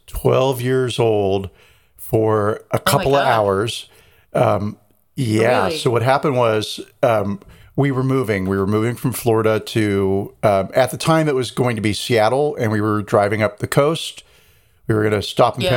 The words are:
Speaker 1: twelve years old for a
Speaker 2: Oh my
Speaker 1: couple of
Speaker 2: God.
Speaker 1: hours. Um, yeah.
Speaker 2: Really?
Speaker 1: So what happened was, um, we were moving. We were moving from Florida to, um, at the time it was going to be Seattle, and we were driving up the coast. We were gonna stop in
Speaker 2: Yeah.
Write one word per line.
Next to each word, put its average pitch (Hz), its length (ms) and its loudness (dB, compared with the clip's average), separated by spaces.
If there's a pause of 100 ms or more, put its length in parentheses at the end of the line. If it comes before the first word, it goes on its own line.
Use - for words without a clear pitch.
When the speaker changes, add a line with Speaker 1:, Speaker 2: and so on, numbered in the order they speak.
Speaker 1:
twelve 127 540 0
years 127 380 -2
old 101 520 0 (460)
for 110 580 0
a - 40 -8
Speaker 2:
Oh - 140 -20
my - 80 0
Speaker 1:
couple 139 340 0
of 139 100 4
Speaker 2:
God. - 80 -2
Speaker 1:
hours. 107 560 0 (460)
Um, 104 420 0 (380)
yeah. 110 520 2
Speaker 2:
Really? - 120 -4
Speaker 1:
So 135 120 -2
what 117 120 0
happened 135 340 0
was, 110 440 0 (220)
um, 104 380 0 (360)
we 143 160 2
were 127 100 -2
moving. 113 440 0
We 98 120 0
were 95 80 0
moving 107 300 0
from 123 160 -4
Florida 110 480 0
to, 98 840 -2
um, 98 320 2
at 127 160 2
the - 60 -8
time 160 320 0
it 143 60 0
was 127 160 -4
going 123 260 -2
to 107 60 -4
be 104 100 0
Seattle, 123 640 0
and 113 160 -2
we 107 80 0
were 107 200 0
driving 104 420 2
up - 180 -2
the - 80 -4
coast. - 560 -2 (640)
We 110 60 0
were 107 100 0
gonna 104 180 0
stop - 340 0
in 123 60 -6
Speaker 2:
Yeah. - 140 0